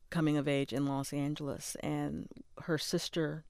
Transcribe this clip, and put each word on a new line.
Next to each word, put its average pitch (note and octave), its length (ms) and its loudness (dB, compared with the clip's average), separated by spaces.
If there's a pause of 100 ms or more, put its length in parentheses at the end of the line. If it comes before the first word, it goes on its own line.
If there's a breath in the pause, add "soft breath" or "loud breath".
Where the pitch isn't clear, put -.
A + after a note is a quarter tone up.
coming D#3 280 4
of C#3+ 100 2
age C#3 240 2
in C#3 140 2
Los C#3 260 0
Angeles C#3+ 720 -2
and D3 460 -2 (340)
her D#3+ 160 0
sister D#3 720 0